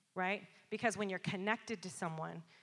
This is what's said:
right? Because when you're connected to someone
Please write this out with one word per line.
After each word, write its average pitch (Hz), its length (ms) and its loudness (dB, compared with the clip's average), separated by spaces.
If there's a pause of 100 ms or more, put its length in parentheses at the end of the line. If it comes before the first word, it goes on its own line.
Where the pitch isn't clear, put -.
(160)
right? 190 320 0 (220)
Because 214 280 2
when 202 120 2
you're 180 100 0
connected 208 640 0
to 185 60 -4
someone 165 540 -4 (200)